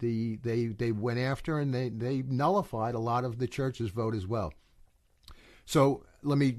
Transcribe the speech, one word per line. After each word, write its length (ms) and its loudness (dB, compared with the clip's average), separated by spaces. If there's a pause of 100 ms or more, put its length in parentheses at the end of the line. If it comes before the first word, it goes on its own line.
the, 420 -2
they, 240 0
they 260 -2
went 260 0
after 400 -2
and 140 0
they, 160 0
they 340 -2
nullified 720 0
a 60 0
lot 240 0
of 140 -4
the 80 0
church's 440 -2
vote 240 0
as 120 -4
well. 260 -2 (1120)
So 400 4 (180)
let 160 2
me 200 4